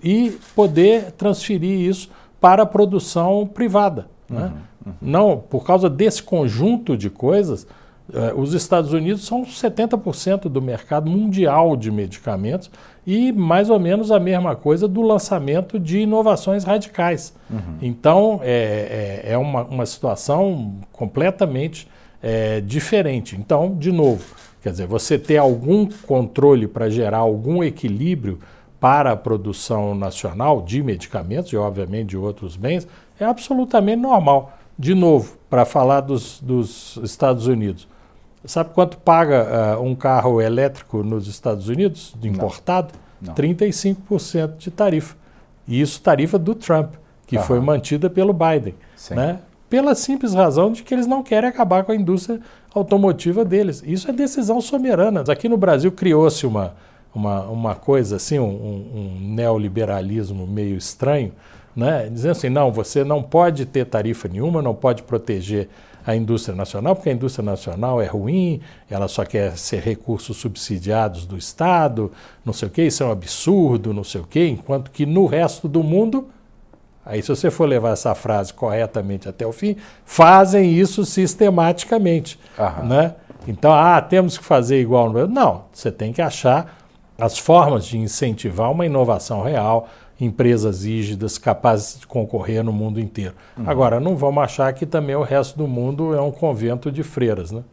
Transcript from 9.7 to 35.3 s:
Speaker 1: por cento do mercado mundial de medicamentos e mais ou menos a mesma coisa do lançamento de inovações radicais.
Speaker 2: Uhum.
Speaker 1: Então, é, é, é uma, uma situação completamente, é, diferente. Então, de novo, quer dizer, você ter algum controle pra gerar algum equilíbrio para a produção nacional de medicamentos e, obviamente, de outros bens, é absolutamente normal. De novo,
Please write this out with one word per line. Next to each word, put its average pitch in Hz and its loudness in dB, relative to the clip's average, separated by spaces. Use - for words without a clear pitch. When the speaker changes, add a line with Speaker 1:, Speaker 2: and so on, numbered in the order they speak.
Speaker 1:
por 170 -4
cento 196 -2
do 135 -2
mercado 147 -4
mundial 170 2
de 110 -4
medicamentos 104 -6
e 233 0
mais 190 2
ou 220 4
menos 202 0
a 214 6
mesma 180 0
coisa 170 2
do 202 0
lançamento 185 0
de 175 -2
inovações 208 2
radicais. 175 -2
Speaker 2:
Uhum. 87 -8
Speaker 1:
Então, 170 2
é, 107 -2
é, 110 -4
é 120 2
uma, 131 -2
uma 127 -4
situação 139 -2
completamente, 151 -4
é, 110 -2
diferente. 135 -2
Então, 160 0
de 170 -2
novo, 135 2
quer 101 -4
dizer, 90 -6
você 113 0
ter 151 0
algum 143 4
controle 131 4
pra 113 -4
gerar 110 0
algum 113 0
equilíbrio 123 -4
para 135 4
a 107 -2
produção 104 -4
nacional 101 -2
de 110 -4
medicamentos 104 -6
e, 117 -2
obviamente, 101 -4
de 95 -8
outros 95 -8
bens, 156 -4
é 202 -4
absolutamente 240 0
normal. 175 2
De 156 2
novo, 165 4